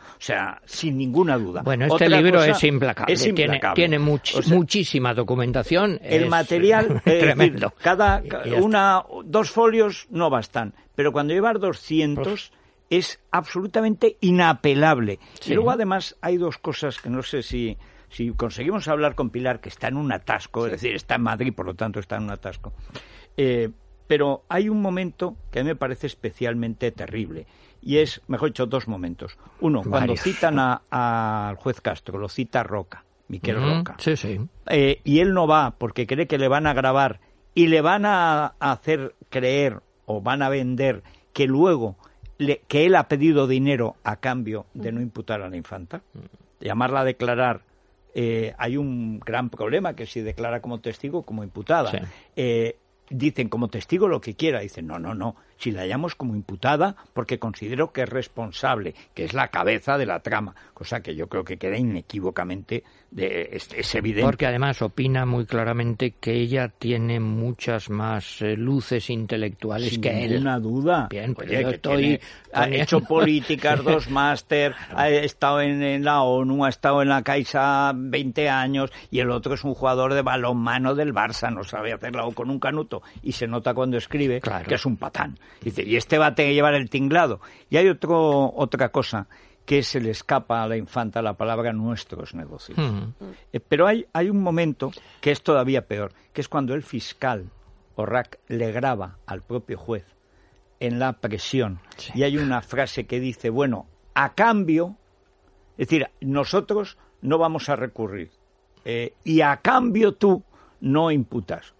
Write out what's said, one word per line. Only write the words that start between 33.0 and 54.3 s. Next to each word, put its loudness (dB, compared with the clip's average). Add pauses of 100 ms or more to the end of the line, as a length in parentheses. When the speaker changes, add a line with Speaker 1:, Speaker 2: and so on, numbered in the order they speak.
Speaker 1:
Miquel -4
Speaker 2:
Ujú, 0
Speaker 1:
Roca. -2
Speaker 2:
sí, 0
sí. -6 (280)
Speaker 1:
Eh, 4
y 6
él 4
no 2
va 4
porque -4
cree -2
que 0
le 2
van 2
a 2
grabar 2 (340)
y 8
le 6
van 4
a 2 (120)
hacer -2 (160)
creer 0 (240)
o -4
van 0
a 2
vender -2 (300)
que 2
luego 2 (420)
le, 0
que 4
él 8
ha 4
pedido 4
dinero 2
a -4
cambio -4
de -8
no -4
imputar -6
a -10
la -12
infanta. -14 (580)
Llamarla -2
a 2
declarar, 0 (520)
eh, -2
hay -4
un -6
gran -4
problema, -4
que -12
si -10
declara -6
como -10
testigo, -8
como -10
imputada. -2
Speaker 2:
Sí. -4 (380)
Speaker 1:
Eh, 0 (320)
dicen -2
como -4
testigo 0
lo 0
que -10